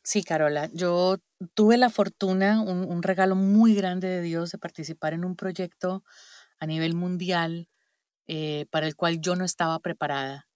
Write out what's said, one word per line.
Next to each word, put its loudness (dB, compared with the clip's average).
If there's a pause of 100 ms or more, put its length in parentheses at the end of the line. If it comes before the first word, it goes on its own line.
sí, 0
Carola. 0
Yo 0 (360)
tuve 6
la 6
fortuna, 2
un, -2
un -4
regalo 2
muy 6
grande -2
de -2
Dios -4
de -12
participar -8
en -6
un -6
proyecto -6 (560)
a -8
nivel -2
mundial, -2 (580)
eh, -6
para -2
el -6
cual 0
yo 0
no -2
estaba -2
preparada, -6